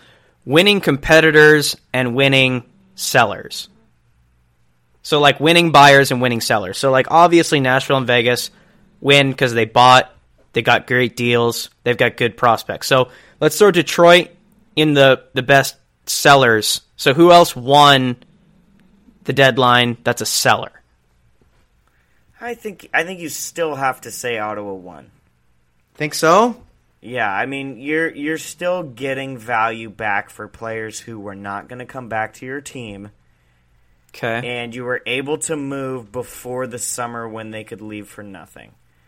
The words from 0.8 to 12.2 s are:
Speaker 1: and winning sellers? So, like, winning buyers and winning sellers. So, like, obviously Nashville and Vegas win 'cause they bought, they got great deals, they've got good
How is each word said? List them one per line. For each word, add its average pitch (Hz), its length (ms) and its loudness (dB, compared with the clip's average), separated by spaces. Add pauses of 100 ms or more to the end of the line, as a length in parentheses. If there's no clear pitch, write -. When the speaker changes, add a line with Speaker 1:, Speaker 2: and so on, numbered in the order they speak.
Speaker 1:
and 127 220 -4
winning 131 500 0 (300)
sellers? - 720 -4 (1400)
So, 151 140 0
like, 143 220 2
winning 170 300 2
buyers 139 400 6
and 123 100 -2
winning 120 180 -2
sellers. 98 380 -4
So, 139 120 -2
like, 131 220 0
obviously 165 480 4
Nashville 131 380 0
and 127 100 -4
Vegas 120 440 -2 (500)
win 139 320 2
'cause 123 200 -2
they 113 120 0
bought, 123 440 4 (440)
they 127 80 -2
got 117 260 0
great 123 300 -2
deals, 120 520 -2 (140)
they've 120 140 -2
got 120 180 0
good 120 220 -4